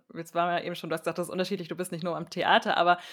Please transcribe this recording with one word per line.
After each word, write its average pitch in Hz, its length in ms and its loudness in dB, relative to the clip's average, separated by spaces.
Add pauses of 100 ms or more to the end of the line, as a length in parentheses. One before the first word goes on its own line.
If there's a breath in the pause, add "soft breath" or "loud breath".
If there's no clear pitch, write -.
(140)
jetzt 165 200 -10
waren 175 180 2
wir 175 120 0
eben 175 100 -6
schon, 170 160 -8
du 160 40 0
hast 170 80 -4
gesagt, 170 160 -2
das 175 100 -4
ist - 40 -10
unterschiedlich, 180 360 -4
du 165 80 -8
bist 180 160 -6
nicht 165 100 -6
nur 170 140 -4
am 165 120 -8
Theater, 190 480 4
aber 175 220 6 (140 loud breath)